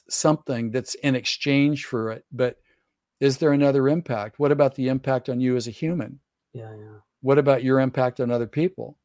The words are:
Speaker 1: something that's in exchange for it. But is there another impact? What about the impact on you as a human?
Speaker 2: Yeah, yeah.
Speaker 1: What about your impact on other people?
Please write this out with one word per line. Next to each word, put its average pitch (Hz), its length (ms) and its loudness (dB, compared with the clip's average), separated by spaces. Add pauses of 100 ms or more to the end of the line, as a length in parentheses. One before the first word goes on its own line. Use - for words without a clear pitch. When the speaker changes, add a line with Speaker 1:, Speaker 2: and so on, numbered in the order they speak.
Speaker 1:
something 131 600 -2
that's 123 240 -6
in 139 200 0
exchange 139 720 0
for 113 260 -6
it. - 200 -12
But 123 300 -2 (580)
is 139 180 2
there 151 140 2
another 139 380 4
impact? 123 500 -4
What 143 140 4
about 135 220 2
the 127 120 -2
impact 131 400 -2
on 123 140 -2
you 127 160 2
as 117 100 -4
a 120 40 -12
human? 139 500 -6 (320)
Speaker 2:
Yeah, 110 200 -14
yeah. 107 260 -20 (220)
Speaker 1:
What 135 160 4
about 135 280 2
your 131 160 4
impact 127 400 -2
on 120 100 -2
other 117 160 -2
people? - 580 -6